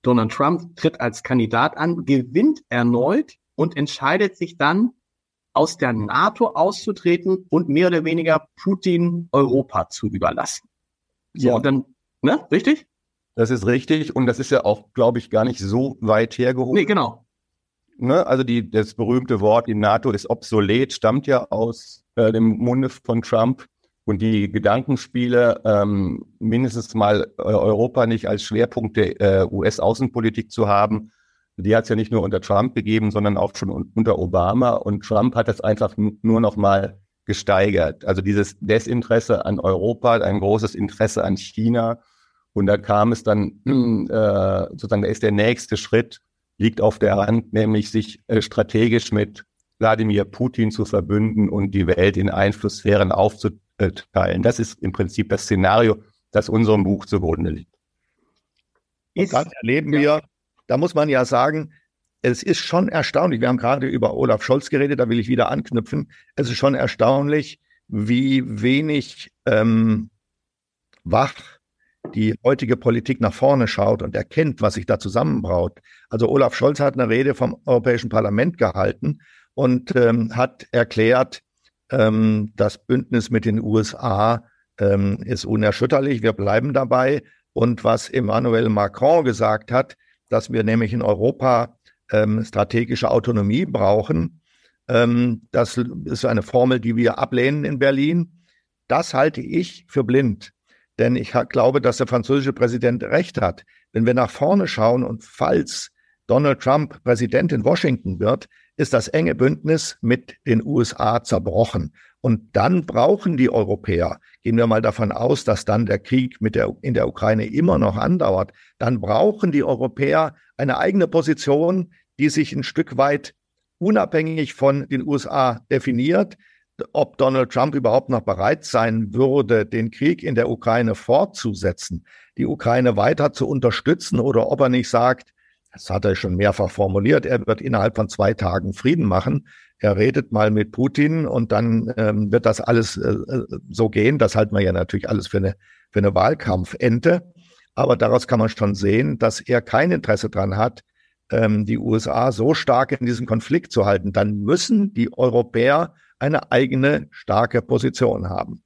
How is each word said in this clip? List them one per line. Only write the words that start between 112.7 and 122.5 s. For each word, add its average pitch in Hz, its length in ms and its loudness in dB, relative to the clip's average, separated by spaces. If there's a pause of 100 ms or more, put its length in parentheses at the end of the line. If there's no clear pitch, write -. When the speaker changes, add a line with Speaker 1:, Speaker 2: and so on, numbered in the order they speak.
Speaker 3:
brauchen 160 500 0
die 127 140 4
Europäer, 98 680 -2 (240)
gehen 113 140 0
wir 117 100 4
mal 110 140 2
davon 110 320 -2
aus, 131 320 -2
dass - 220 0
dann 110 180 2
der 101 140 0
Krieg 127 420 -2
mit 107 140 -2
der, - 260 0
in - 140 -4
der 117 120 2
Ukraine 110 400 0
immer 156 320 2
noch 104 180 0
andauert, 110 560 0 (260)
dann 117 220 -2
brauchen 165 520 0
die 143 100 2
Europäer 143 720 -2 (220)
eine 131 220 -2
eigene 190 280 2
Position, 160 880 0 (260)
die 147 120 2
sich 151 240 -2